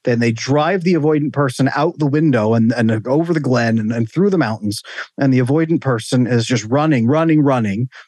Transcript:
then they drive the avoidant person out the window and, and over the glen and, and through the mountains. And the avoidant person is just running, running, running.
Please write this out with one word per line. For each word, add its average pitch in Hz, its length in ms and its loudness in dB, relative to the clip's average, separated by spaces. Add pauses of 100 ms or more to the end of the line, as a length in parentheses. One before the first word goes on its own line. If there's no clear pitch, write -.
then 120 160 0
they 117 140 2
drive 151 500 -2
the 180 120 2
avoidant 151 360 0
person 135 420 0
out 156 260 -2
the 156 60 0
window 131 500 2
and, 113 180 2
and 113 340 -2
over 165 260 0
the 160 60 0
glen 120 400 0
and, 110 140 -4
and 117 180 -4
through 196 180 0
the 185 80 2
mountains. 110 460 -4 (340)
And 135 160 2
the 127 60 4
avoidant 156 400 0
person 123 480 -2
is 117 180 0
just 113 200 -2
running, 135 420 0
running, 156 360 2
running. 120 440 0 (200)